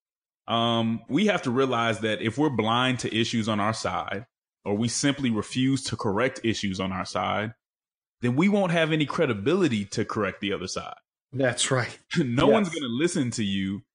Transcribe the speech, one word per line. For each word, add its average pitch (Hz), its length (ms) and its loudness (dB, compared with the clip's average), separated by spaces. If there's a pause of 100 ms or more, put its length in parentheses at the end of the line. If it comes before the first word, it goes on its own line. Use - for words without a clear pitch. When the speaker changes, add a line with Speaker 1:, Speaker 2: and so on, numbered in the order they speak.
(480)
Speaker 1:
Um, 113 600 2
we 202 200 2
have 180 160 0
to 131 80 -2
realize 117 480 2
that 107 220 -2
if 110 160 -2
we're 151 120 4
blind 120 500 2
to - 180 -4
issues 113 300 0
on 107 140 0
our 107 120 2
side, 98 520 -4 (400)
or 104 100 0
we 113 120 2
simply 139 420 0
refuse 127 540 0
to - 140 -6
correct 117 460 -2
issues 101 360 -2
on 95 120 -2
our 92 140 -4
side, 98 480 -2 (680)
then 123 140 2
we 170 140 4
won't 196 220 2
have 165 220 2
any 156 120 2
credibility 135 800 2
to 104 200 -2
correct 98 360 -4
the 98 120 -2
other 90 140 -4
side. - 280 -8 (380)
Speaker 2:
That's 127 380 0
right. 127 340 -2
Speaker 1:
<laughs> - 120 -8
No 135 300 2
Speaker 2:
Yes. 220 60 8
Speaker 1:
one's 208 160 2
gonna 156 200 -6
listen 135 420 0
to 113 120 -2
you 98 400 -2 (120)